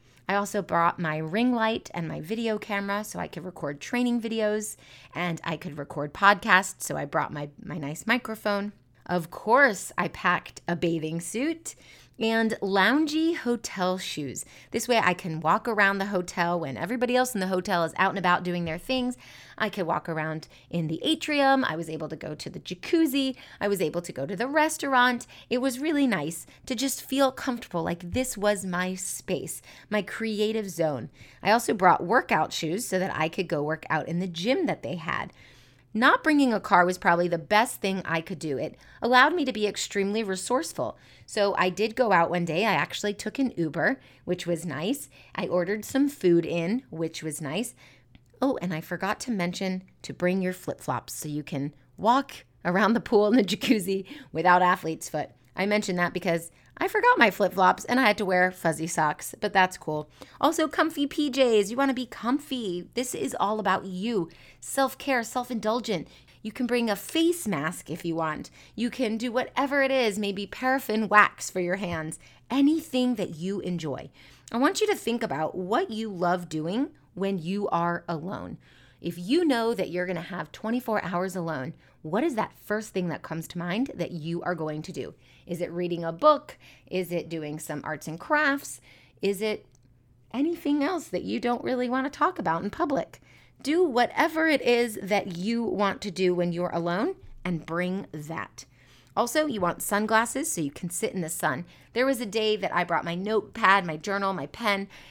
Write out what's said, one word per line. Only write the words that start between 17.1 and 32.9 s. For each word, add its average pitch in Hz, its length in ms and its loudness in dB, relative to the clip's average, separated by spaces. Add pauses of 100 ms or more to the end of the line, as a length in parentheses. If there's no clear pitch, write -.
else 247 180 2
in 202 60 -2
the 185 80 -2
hotel 180 360 0
is 160 140 -2
out 190 140 4
and 196 80 -4
about 180 240 2
doing 175 220 -2
their 165 120 -4
things. 247 400 -2 (400)
I 214 120 -2
could 190 180 -4
walk 165 200 -2
around 156 400 -4 (220)
in 165 180 -2
the 156 160 -4
atrium. 277 640 2
I 156 100 -2
was 165 140 -6
able 156 200 -6
to 160 60 -8
go 156 200 -8
to - 160 -12
the - 80 -10
jacuzzi. 269 760 0 (240)
I 202 80 0
was 202 140 0
able 170 220 -2
to - 100 -10
go 135 140 -4
to 196 80 -4
the 220 120 -2
restaurant. 277 800 2 (240)
It 247 80 0
was 254 220 0
really 285 260 2
nice 170 400 -2 (220)
to 262 80 -2
just 262 280 -2
feel 269 280 2
comfortable, 240 520 -4
like 175 280 -4
this 254 260 -2
was 202 260 0
my 180 300 -2
space, - 680 -6 (280)
my 214 140 0
creative 214 680 -2
zone. 151 400 -2 (320)
I 196 100 4
also 233 220 4
brought 180 320 6
workout 185 480 2
shoes 175 340 -4
so 185 120 0